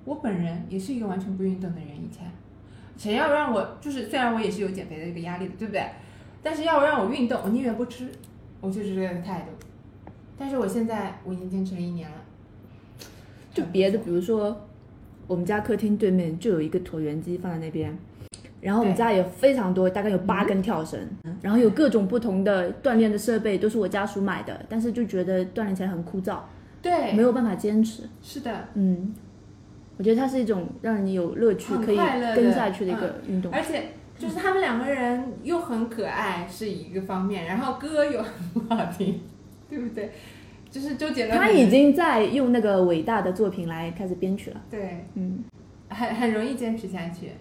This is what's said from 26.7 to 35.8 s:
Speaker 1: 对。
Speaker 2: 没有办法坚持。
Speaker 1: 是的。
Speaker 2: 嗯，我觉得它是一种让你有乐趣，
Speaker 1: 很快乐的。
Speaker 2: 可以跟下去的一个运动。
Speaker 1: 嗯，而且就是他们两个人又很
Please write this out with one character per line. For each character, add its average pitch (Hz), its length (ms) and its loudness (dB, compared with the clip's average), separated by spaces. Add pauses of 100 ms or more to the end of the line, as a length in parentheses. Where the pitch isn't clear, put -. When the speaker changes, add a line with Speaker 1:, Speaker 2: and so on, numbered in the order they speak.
Speaker 1:
对。 320 320 0
Speaker 2:
没 214 100 6
有 247 100 6
办 254 100 2
法 202 120 0
坚 214 280 2
持。 - 200 -2 (180)
Speaker 1:
是 - 200 -12
的。 240 100 -6 (240)
Speaker 2:
嗯， 190 380 2 (840)
我 196 60 -6
觉 220 100 6
得 226 60 4
它 269 80 2
是 262 120 0
一 240 60 0
种 190 220 0 (140)
让 214 240 0
你 190 80 0
有 175 220 -2
乐 220 180 4
趣， - 200 -4
Speaker 1:
很 220 220 2
快 262 220 2
乐 240 100 0
的。 226 80 0
Speaker 2:
可 240 60 6
以 - 20 6
跟 240 100 6
下 233 160 2
去 185 160 -4
的 180 60 0
一 - 40 0
个 185 200 -4 (120)
运 185 140 0
动。 180 100 -4
Speaker 1:
嗯， - 20 -8
而 294 80 0
且 330 220 -4 (360)
就 - 80 -6
是 - 80 -4
他 381 160 0
们 381 80 4
两 269 180 0
个 254 80 -2
人 254 480 0 (100)
又 339 140 0
很 233 320 -2